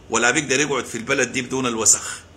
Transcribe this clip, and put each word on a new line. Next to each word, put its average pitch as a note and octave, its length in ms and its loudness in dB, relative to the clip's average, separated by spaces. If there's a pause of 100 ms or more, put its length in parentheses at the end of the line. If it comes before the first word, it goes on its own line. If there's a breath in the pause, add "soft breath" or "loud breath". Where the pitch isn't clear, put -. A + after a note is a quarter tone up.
(100)
ولا A#2 200 4
بيقدر C3 300 2
يقعد C#3 240 0
في A#2 140 -10
البلد B2 340 0
دي B2+ 100 -4
بدون B2+ 240 -4
الوسخ. A2 520 0 (180)